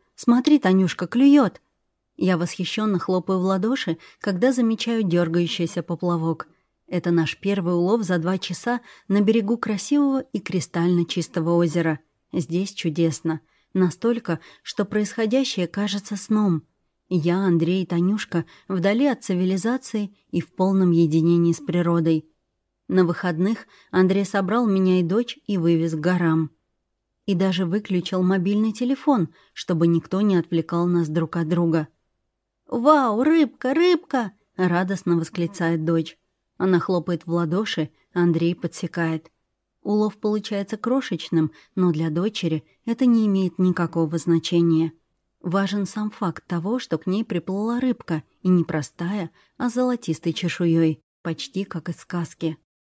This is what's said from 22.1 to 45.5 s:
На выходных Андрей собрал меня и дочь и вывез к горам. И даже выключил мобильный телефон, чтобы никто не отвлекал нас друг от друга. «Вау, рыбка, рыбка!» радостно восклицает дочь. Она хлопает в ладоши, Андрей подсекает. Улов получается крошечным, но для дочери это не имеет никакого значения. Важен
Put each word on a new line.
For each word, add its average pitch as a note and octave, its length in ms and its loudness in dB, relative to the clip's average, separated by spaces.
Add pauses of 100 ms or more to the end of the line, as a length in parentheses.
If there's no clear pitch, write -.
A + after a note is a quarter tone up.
На F#3 180 4
выходных F3+ 600 -2 (240)
Андрей F#3+ 340 2
собрал G3+ 440 0
меня F#3 320 4
и F3 40 2
дочь G3+ 440 -2
и G3+ 100 -2
вывез E3 360 0
к G3+ 60 -4
горам. E3 520 0 (720)
И G3+ 80 -2
даже F#3 320 0
выключил F#3 560 -2
мобильный G3 500 2
телефон, B3 580 0 (240)
чтобы E3+ 340 0
никто E3+ 340 0
не G3+ 140 2
отвлекал E3+ 500 0
нас E3+ 240 0
друг D#3+ 280 -2
от E3 100 -2
друга. E3 400 0 (800)
«Вау, B3 560 2
рыбка, D4+ 500 2
рыбка!» D#4+ 580 2 (240)
радостно F3+ 640 0
восклицает E3 680 -2
дочь. E3 320 -2 (400)
Она F#3 220 2
хлопает F3 460 -4
в E3 60 -8
ладоши, E3+ 580 -2 (240)
Андрей E3+ 420 2
подсекает. E3 760 -6 (500)
Улов G#3 360 -2
получается G#3 600 -4
крошечным, F3 720 -2 (240)
но F#3 160 2
для D#3+ 180 -2
дочери E3+ 540 -2 (220)
это A#3 200 -2
не A3+ 220 4
имеет F#3+ 320 0
никакого E3+ 580 0
значения. E3 760 2 (480)
Важен G3 440 -2